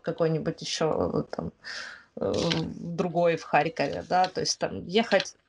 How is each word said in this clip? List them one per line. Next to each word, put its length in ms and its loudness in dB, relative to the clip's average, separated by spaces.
какой-нибудь 600 0
еще, 260 0
э, 160 -6
там, 160 -6
э, 320 0
другой 640 0
в 80 -8
Харькове, 640 0
да, 200 4
то 120 -6
есть 180 -2
там 280 -6
ехать, 500 2